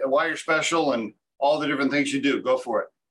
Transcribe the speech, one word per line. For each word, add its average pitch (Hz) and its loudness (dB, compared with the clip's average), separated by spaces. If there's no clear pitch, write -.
why 147 2
you're 151 -4
special 156 0
and 113 -4
all 147 2
the 147 -2
different 139 0
things 139 0
you 135 -2
do. 139 0
Go 131 2
for - 0
it. - -4